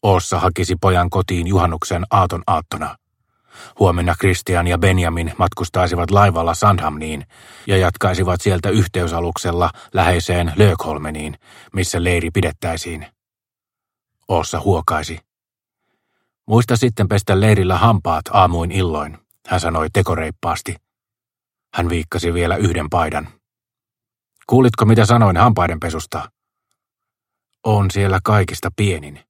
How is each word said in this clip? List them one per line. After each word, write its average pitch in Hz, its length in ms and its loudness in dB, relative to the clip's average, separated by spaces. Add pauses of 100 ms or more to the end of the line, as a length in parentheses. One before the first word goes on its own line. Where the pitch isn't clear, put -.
Oossa 92 360 2
hakisi 87 420 0
pojan 90 300 2
kotiin 90 360 -2
juhannuksen 87 640 0
aaton 90 360 0
aattona. 80 500 -4 (840)
Huomenna 87 360 2
Christian 90 520 0
ja 87 120 0
Benjamin 85 600 0
matkustaisivat 87 720 -2
laivalla 85 440 2
Sandhamniin 78 720 -2 (400)
ja 98 100 0
jatkaisivat 90 640 0
sieltä 95 280 -2
yhteysaluksella 85 1000 -2 (240)
läheiseen 87 600 0
Lökholmeniin, 76 840 0 (340)
missä 90 320 -2
leiri 85 260 0
pidettäisiin. 80 760 -4 (1200)
Oossa 80 320 -2
huokaisi. 80 580 -2 (1300)
"Muista 117 300 4
sitten 110 320 0
pestä 98 320 0
leirillä 95 380 2
hampaat 87 520 2
aamuin 87 420 2
illoin", 78 460 -4 (300)
hän 90 120 -2
sanoi 80 320 -2
tekoreippaasti. 82 840 -4 (1000)
Hän 87 140 -2
viikkasi 85 460 -4
vielä 85 220 -2
yhden 80 340 -2
paidan. 78 380 -2 (1160)
"Kuulitko, 123 380 4
mitä 110 220 6
sanoin 107 300 4
hampaidenpesusta?" 85 960 0 (1300)
"On 104 260 2
siellä 95 340 0
kaikista 95 520 0
pienin." 73 540 -4